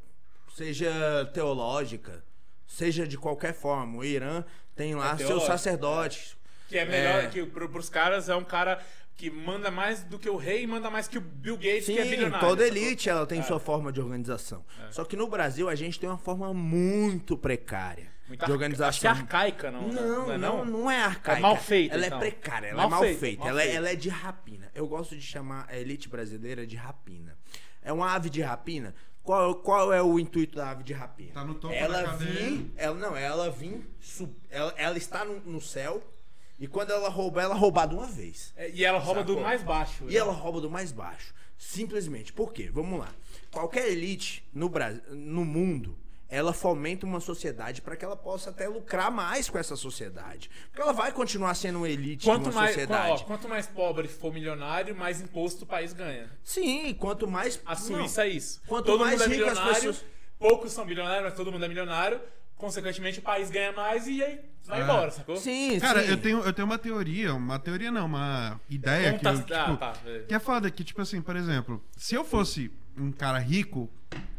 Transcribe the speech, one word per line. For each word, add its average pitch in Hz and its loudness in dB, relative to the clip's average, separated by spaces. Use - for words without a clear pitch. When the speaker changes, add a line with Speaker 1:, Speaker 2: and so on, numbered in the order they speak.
Speaker 1:
seja 160 -2
teológica, 123 0
seja 165 0
de 139 -4
qualquer 151 -2
forma. 127 -2
O 127 -4
Irã 143 0
tem 151 -2
lá 143 0
Speaker 2:
É 156 0
Speaker 1:
seus 135 0
Speaker 2:
teológico. 170 4
Speaker 1:
sacerdotes. 160 0
Speaker 2:
Que 180 0
é 170 2
melhor 175 4
Speaker 1:
É. - 0
Speaker 2:
que 175 -2
pro, 170 -4
pros 165 -4
caras 180 4
é 180 4
um 180 0
cara 180 2
que 170 -6
manda 185 -4
mais 196 0
do 175 -8
que 220 -2
o 196 0
rei 185 0
e 240 -4
manda 226 -2
mais 214 -2
que 254 -4
o - -2
Bill 160 -4
Gates, 202 2
que 214 2
é 240 4
Speaker 1:
Sim, 254 2
Speaker 2:
bilionário, 185 4
Speaker 1:
toda 190 8
Speaker 2:
sacou? 226 2
Speaker 1:
elite, 226 2
ela 160 4
tem 165 0
Speaker 2:
É. - -2
Speaker 1:
sua 240 0
forma 147 0
de 135 -2
organização. 120 -4
Speaker 2:
É. - -10
Speaker 1:
Só 165 -4
que 185 -6
no 220 0
Brasil 175 0
a 165 0
gente 165 -4
tem 180 -2
uma 185 -2
forma 190 -2
muito 180 2
precária 95 -2
Speaker 2:
Muito 127 -8
Speaker 1:
de 170 0
Speaker 2:
arca-, 151 4
Speaker 1:
organização. 143 2
Speaker 2:
acho 135 2
que 220 4
é 226 10
arcaica, 175 2
não, 123 -4
né? 247 -2
Speaker 1:
Não, 233 0
Speaker 2:
Não - -2
é 135 0
Speaker 1:
não, 247 0
Speaker 2:
não? 226 -2
Speaker 1:
não 254 2
é 254 4
arcaica. 175 2
Speaker 2:
É 135 4
mal 208 8
feita, 185 4
Speaker 1:
Ela 180 4
Speaker 2:
então. 160 -2
Speaker 1:
é 127 -4
precária, 113 -4
ela 104 -4
Speaker 2:
Mal 190 6
Speaker 1:
é 160 2
mal 170 4
Speaker 2:
feita, 185 4
Speaker 1:
feita. 107 -2
Speaker 2:
mal - -2
Speaker 1:
Ela 143 2
é, 160 6
Speaker 2:
feita. 165 2
Speaker 1:
ela 170 0
é 180 0
de 156 -4
rapina. 160 -6
Eu 151 -2
gosto 160 -6
de 147 -8
chamar 135 -6
a 127 -6
elite 131 -6
brasileira 117 -6
de 110 -8
rapina. 92 -8
É 143 -4
uma 180 2
ave 170 -2
de 147 -2
rapina. 127 -4
Qual, 180 4
qual 196 6
é 185 8
o 170 8
intuito 160 2
da 139 -4
ave 131 -8
de 135 -8
rapina? 135 -8
Speaker 3:
Tá 139 -6
no 156 -6
topo 160 -4
Speaker 1:
Ela 165 2
Speaker 3:
da 175 0
cadeia. 160 -2
Speaker 1:
vir, 233 -2
ela, 156 0
não, 190 -4
ela 151 0
vir, 165 -6
sub-, 160 -6
ela, 151 -2
ela 165 2
está 185 -4
no, 202 -6
no 170 -6
céu 147 -4
e 139 -6
quando 196 -2
ela 202 0
rouba, 185 0
ela 190 2
rouba 180 8
de 151 0
uma 233 -2
vez. 110 -6
Speaker 2:
É, 170 -6
e 180 2
ela 185 6
rouba 185 2
do 185 0
Speaker 1:
Sacou? 151 2
Speaker 2:
mais 226 2
baixo, 160 0
Speaker 1:
E 151 -2
Speaker 2:
né? 202 4
Speaker 1:
ela 208 6
rouba 165 -2
do 151 -2
mais 175 -4
baixo. 87 -6
Simplesmente. 175 -4
Por - -2
quê? 92 -4
Vamos 165 -2
lá. 98 -4
Qualquer 170 0
elite 180 -2
no 156 0
Bra-, 120 0
no 151 -2
mundo, 151 0
ela 151 2
fomenta 170 0
uma 185 -2
sociedade 127 -4
pra 147 -8
que - -8
ela 196 -6
possa 190 -6
até 190 -4
lucrar 202 0
mais 226 0
com - -4
essa 156 -2
sociedade. 95 -8
Porque - -6
ela 294 4
vai 247 2
continuar 196 0
sendo 180 -2
uma 170 0
elite 143 -2
Speaker 2:
Quanto 226 6
Speaker 1:
de 269 0
uma 226 2
Speaker 2:
mais, 214 6
Speaker 1:
sociedade. 165 2
Speaker 2:
ó, - -8
quanto 214 -6
mais 214 -2
pobre 165 0
for 160 -6
milionário, 156 -4
mais 180 -2
imposto 175 -4
o - -8
país 170 -4
ganha. 139 -8
Speaker 1:
Sim, 294 0
quanto 202 -2
mais, 214 -2
Speaker 2:
A - -6
Speaker 1:
não. 165 -2
Speaker 2:
Suíça 214 0
é - 0
isso. - -4
Speaker 1:
Quanto 220 -2
Speaker 2:
Todo 208 8
Speaker 1:
mais 240 6
Speaker 2:
mundo 233 6
é - 2
Speaker 1:
rico 214 4
as - 4
Speaker 2:
milionário, 202 6
Speaker 1:
pessoas 226 2
Speaker 2:
poucos 226 6
são 226 -4
bilionários, 180 0
mas 185 -2
todo 185 -4
mundo 175 -2
é 170 -2
milionário. 175 0
Consequentemente, 190 -4
o - -10
país 196 0
ganha 196 0
mais 214 0
e 269 0
aí 285 -2
vai - -2
Speaker 3:
É. 262 2
Speaker 2:
embora, 208 6
sacou? 147 -6
Speaker 1:
Sim, 254 2
Speaker 3:
Cara, 226 6
Speaker 1:
sim. 196 4
Speaker 3:
eu 190 6
tenho, 220 4
eu 185 4
tenho 202 0
uma 220 2
teoria, 208 0
uma 131 -2
teoria 180 -2
não, 220 0
uma 139 0
ideia 143 4
Speaker 2:
Como 214 0
Speaker 3:
que 143 -2
Speaker 2:
tá - 8
Speaker 3:
eu, 139 4
Speaker 2:
se-, 131 -2
ah, 160 4
Speaker 3:
tipo, 143 4
Speaker 2:
tá, 123 -2
beleza. 113 -6
Speaker 3:
que 214 2
é 220 4
foda, 214 2
que, - -6
tipo - -6
assim, 190 -2
por 180 -2
exemplo, 131 0
se - -2
eu 277 2
fosse 180 2
um 139 0
cara 135 0
rico, 127 0